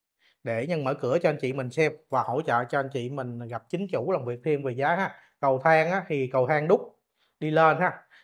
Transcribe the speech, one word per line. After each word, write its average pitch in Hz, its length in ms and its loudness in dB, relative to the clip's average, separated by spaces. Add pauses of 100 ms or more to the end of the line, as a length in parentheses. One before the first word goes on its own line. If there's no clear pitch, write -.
(420)
Để 117 240 -2
Nhân 160 180 -2
mở 135 160 -2
cửa 135 220 0
cho 175 60 4
anh 147 120 0
chị 127 120 -2
mình 127 180 -6
xem 156 220 0 (160)
và 127 140 0
hỗ 127 200 -4
trợ 123 220 0
cho 139 160 -2
anh 135 120 -4
chị 123 180 -6
mình 120 380 -8
gặp 117 200 -10
chính 185 240 -4
chủ 139 200 -2
làm 143 120 -2
việc 120 200 -6
thêm 147 180 0
về 131 100 -4
giá 135 240 0
ha. - 240 -4 (200)
Cầu 139 240 2
thang 160 260 6
á, 185 180 -2
thì 135 240 -2
cầu 127 140 2
thang 151 220 2
đúc - 320 2 (380)
đi 156 120 -4
lên 160 300 6
ha. - 260 -2 (180)